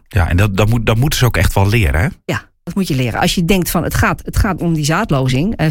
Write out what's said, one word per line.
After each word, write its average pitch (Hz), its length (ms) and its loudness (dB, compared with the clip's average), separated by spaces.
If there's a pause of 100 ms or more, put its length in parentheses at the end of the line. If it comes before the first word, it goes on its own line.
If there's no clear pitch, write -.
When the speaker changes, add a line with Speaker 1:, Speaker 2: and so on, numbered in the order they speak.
Speaker 1:
Ja, - 220 0
en 87 80 2
dat, 101 200 0
dat 110 120 2
moet, 117 160 0
dat 113 120 2
moeten 139 220 0
ze 127 60 4
ook - 120 0
echt - 160 2
wel 98 160 2
leren, 85 320 0
hè? 120 60 0 (180)
Speaker 2:
Ja, - 240 -6 (140)
dat 175 120 -10
moet 190 120 -2
je 151 80 -2
leren. 123 240 -2
Als - 160 0
je 175 100 0
denkt 185 260 2
van, 175 120 0
"Het - 100 -4
gaat, 190 320 0
het - 120 -8
gaat 190 240 0
om 170 120 0
die 151 120 -2
zaadlozing, 156 680 0
eh, 156 160 -2